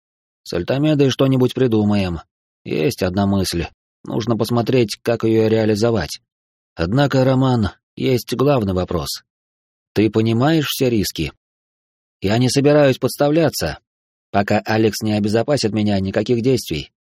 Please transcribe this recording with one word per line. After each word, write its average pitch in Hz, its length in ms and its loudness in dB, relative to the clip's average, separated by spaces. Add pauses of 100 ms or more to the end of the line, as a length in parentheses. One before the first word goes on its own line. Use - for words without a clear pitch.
(440)
С - 80 -14
Альтамедой 139 580 0
что-нибудь 131 440 2
придумаем. 104 640 0 (440)
Есть - 380 -2
одна 98 240 0
мысль. 92 400 -2 (380)
Нужно 117 320 -4
посмотреть, 117 640 0
как 117 220 -2
её 110 240 2
реализовать. 110 720 0 (560)
Однако, 127 480 0
Роман, 127 460 2 (260)
есть 127 400 -2
главный 127 360 0
вопрос. 87 520 -4 (680)
Ты 107 160 2
понимаешь 117 600 2
все 131 200 -2
риски?» 92 440 -2 (880)
«Я 104 180 0
не 127 100 2
собираюсь 143 500 4
подставляться, 147 840 -2 (500)
пока 101 300 0
Алекс 110 420 0
не 107 120 -2
обезопасит 107 580 0
меня, 104 260 0
никаких 107 440 -2
действий». 110 500 -2 (260)